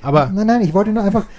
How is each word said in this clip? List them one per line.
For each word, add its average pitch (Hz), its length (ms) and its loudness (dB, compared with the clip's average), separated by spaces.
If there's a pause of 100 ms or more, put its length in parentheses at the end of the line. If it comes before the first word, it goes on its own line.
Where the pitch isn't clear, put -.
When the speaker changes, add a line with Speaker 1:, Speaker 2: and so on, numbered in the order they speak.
Speaker 1:
Aber 139 320 0
Speaker 2:
Nein, 214 140 0
nein, 233 140 2
ich 165 140 0
wollte 208 180 0
nur 220 100 -2
einfach, 202 240 0 (120)